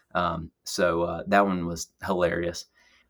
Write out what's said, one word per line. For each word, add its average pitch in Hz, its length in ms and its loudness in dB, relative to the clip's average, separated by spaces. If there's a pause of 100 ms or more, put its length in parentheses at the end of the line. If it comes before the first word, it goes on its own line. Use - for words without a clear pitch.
(140)
Um, 85 360 -2 (140)
so, 87 380 0
uh, 85 260 -4
that 101 180 6
one 90 200 0
was 85 220 -8 (180)
hilarious. 87 600 -2 (440)